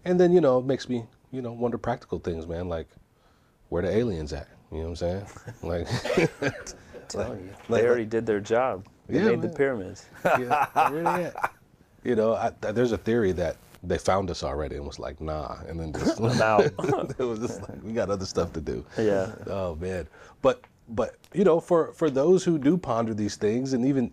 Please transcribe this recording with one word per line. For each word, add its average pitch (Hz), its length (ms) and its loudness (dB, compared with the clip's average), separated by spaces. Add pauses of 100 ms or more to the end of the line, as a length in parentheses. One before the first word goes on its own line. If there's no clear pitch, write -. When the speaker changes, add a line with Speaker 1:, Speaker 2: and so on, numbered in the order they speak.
Speaker 1:
And 180 140 2
then, 175 140 8
you 180 80 10
know, 131 180 6
it 127 60 0
makes 131 240 -2
me, 120 160 -2 (280)
you 131 100 -8
know, 117 100 -8
wonder 117 240 -2
practical 123 440 -4
things, 82 260 -6
man, 85 220 -6
like, 82 180 -6 (840)
where 87 120 0
the 90 120 0
aliens 87 380 -2
at? - 160 -10 (220)
You 78 80 -8
know 80 60 -6
what 85 60 -6
I'm 82 60 -8
saying? 90 300 -4 (180)
Speaker 2:
<laughs> - 180 -16
Speaker 1:
Like, 85 260 -4 (300)
<laughs> 165 240 0
Speaker 2:
I'm 139 100 -2 (560)
telling 107 360 -6
you, 95 60 -14 (180)
Speaker 1:
like, 113 140 2
Speaker 2:
they 120 60 4
already 120 180 2
did 113 180 -2
their 107 160 0
job. 110 460 0 (220)
They 127 100 0
Speaker 1:
Yeah, 196 120 2
Speaker 2:
made 165 120 0
the 175 60 -2
Speaker 1:
man. - 80 -8
Speaker 2:
pyramids. 110 500 -2 (180)
Speaker 1:
Yeah, 143 680 2
where 156 120 -4
they 165 240 0
at? - 260 -6 (500)
You 123 140 0
know, 107 180 4
I, 104 160 0 (100)
th-, 104 140 -4
there's 120 180 2
a 95 60 0
theory 113 340 2
that 82 240 -2 (260)
they 87 160 0
found 95 320 2
us 82 120 -6
already 71 340 -4
and 71 100 -8
was 69 120 -12
like, 71 220 -10
"Nah," 78 360 -6 (120)
and - 100 -8
then 80 140 -6
just - 280 0
Speaker 2:
<laughs> - 0 -
I'm 113 200 2
out. 110 240 6
Speaker 1:
<laughs> - 540 -2
it - 0 -
was 120 200 -2
just 107 300 -6
like, - 140 -14
"We 107 100 -10
got 104 180 0
other 95 160 -2
stuff 85 280 -2
to 82 60 -4
do." 73 240 -6 (140)
Speaker 2:
Yeah. 101 340 2 (140)
Speaker 1:
Oh, 92 300 -4
man. 90 300 -6 (360)
But, 131 200 2 (260)
but, 113 280 -4 (180)
you 190 100 2
know, 165 160 6
for, 156 320 2
for 160 180 0
those 160 340 4
who 165 140 2
do 143 200 4
ponder 113 360 0
these 104 220 -2
things 123 380 0
and 120 120 2
even, 135 260 2